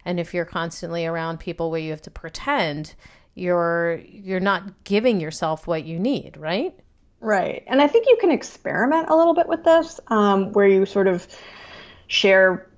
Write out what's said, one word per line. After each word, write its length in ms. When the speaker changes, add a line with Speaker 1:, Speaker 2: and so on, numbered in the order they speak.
Speaker 1:
And 160
if 140
you're 100
constantly 640
around 340
people 300
where 100
you 100
have 120
to 80
pretend, 840
you're, 760
you're 320
not 420
giving 380
yourself 480
what 160
you 120
need, 400
right? 380
Speaker 2:
Right. 480
And 120
I 60
think 220
you 120
can 120
experiment 800
a 60
little 180
bit 140
with 160
this, 440
um, 440
where 140
you 200
sort 200
of 200
share 680